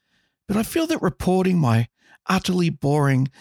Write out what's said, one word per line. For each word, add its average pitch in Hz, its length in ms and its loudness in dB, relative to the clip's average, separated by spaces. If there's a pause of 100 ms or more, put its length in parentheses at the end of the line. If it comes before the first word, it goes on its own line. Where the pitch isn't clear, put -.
(480)
But 202 100 -2
I 226 60 0
feel 330 240 -4
that 330 120 -2
reporting 185 600 0
my 117 300 2 (360)
utterly 180 460 0
boring 139 580 0 (120)